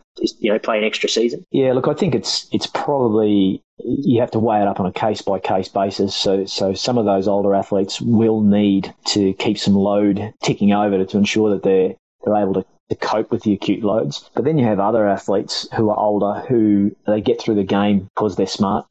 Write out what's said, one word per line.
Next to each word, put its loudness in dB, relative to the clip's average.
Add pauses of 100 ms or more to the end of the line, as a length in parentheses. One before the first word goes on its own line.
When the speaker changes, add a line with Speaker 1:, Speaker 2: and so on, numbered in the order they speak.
(180)
Speaker 1:
is, -4
you 0
know, 2
play -2
an 0
extra -2
season? -2
Speaker 2:
Yeah, 2
look, 0
I 2
think 0
it's, -4
it's -2
probably, 0 (160)
you 0
have 0
to -2
weigh 2
it 2
up -2
on -2
a -6
case-by-case -2
basis. -2
So, 0
so -2
some -2
of 2
those 0
older 2
athletes -2
will 2
need 2 (180)
to 2
keep -4
some 2
load 0
ticking 2
over 2
to, 0
to -2
ensure 2
that -2
they're, 2 (320)
they're 0
able 0
to, -2 (240)
to -6
cope -2
with -4
the 2
acute -2
loads. -2
But -2
then 0
you 2
have 2
other 2
athletes -2
who 2
are -2
older -2
who 2 (100)
they 0
get 0
through -2
the 2
game 0
'cause -2
they're 0
smart. -4